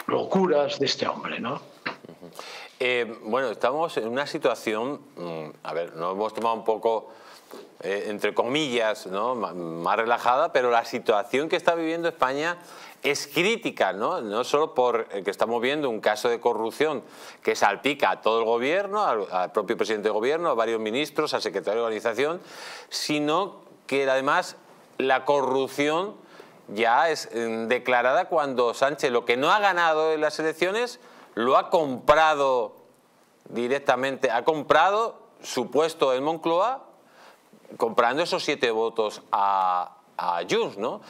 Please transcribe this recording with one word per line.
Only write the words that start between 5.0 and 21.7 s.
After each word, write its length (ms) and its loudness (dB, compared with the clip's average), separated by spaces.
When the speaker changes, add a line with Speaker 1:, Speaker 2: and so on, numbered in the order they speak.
Speaker 2:
mm, 340 -10
a 100 -10
ver, 240 -6
nos 180 -4
hemos 200 -2
tomado 220 -2
un 80 -8
poco, 480 0
eh, 260 -4
entre 260 -2
comillas, 720 0
¿no? 300 -2
Ma-, 180 -4
más 440 -2
relajada, 540 2
pero 200 2
la 120 4
situación 640 0
que 100 0
está 180 2
viviendo 320 -2
España 500 -2
es 240 -2
crítica, 680 0
¿no? 280 -4
No 220 -2
solo 300 0
por, 380 2
eh, 100 -6
que 80 -4
estamos 320 0
viendo 300 0
un 80 -4
caso 280 0
de 120 0
corrupción 640 -2
que 120 2
salpica 540 2
a 120 -2
todo 180 2
el 60 0
gobierno, 600 0
al, 240 0
al 220 -2
propio 260 -2
presidente 300 0
de 60 2
gobierno, 360 0
a 60 0
varios 240 0
ministros, 560 -2
al 80 -4
secretario 380 -2